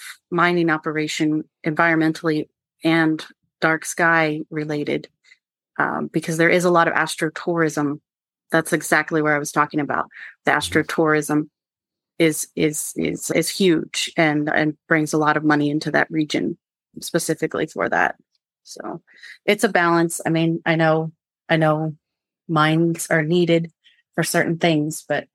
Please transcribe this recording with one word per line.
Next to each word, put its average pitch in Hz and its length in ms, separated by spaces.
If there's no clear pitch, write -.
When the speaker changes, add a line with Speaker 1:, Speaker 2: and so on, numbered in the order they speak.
Speaker 1:
mining 170 400
operation, 156 760
environmentally 160 840
and 160 420
dark 160 240
sky 160 560
related, 151 580
um, 147 280
because 160 320
there 165 100
is 180 160
a 180 60
lot 165 180
of 151 60
astrotourism. 156 1040
That's 160 220
exactly 156 480
where 151 140
I 143 60
was 151 120
talking 151 280
about. 131 260
The 147 60
Speaker 2:
Mm-hmm. 147 260
Speaker 1:
astrotourism 151 720
is, 160 380
is, 156 400
is, 160 340
is 160 200
huge - 680
and, 151 320
and 151 280
brings 156 260
a 156 60
lot 151 180
of 151 80
money 147 240
into 151 220
that 147 200
region 156 460
specifically - 680
for - 240
that. 85 260
So - 380
it's 214 180
a 220 40
balance. 170 580
I - 20
mean, 165 380
I 165 100
know, 160 340
I 165 80
know 156 400
mines 160 600
are 160 140
needed 165 500
for 170 80
certain 165 360
things, 156 500
but 143 260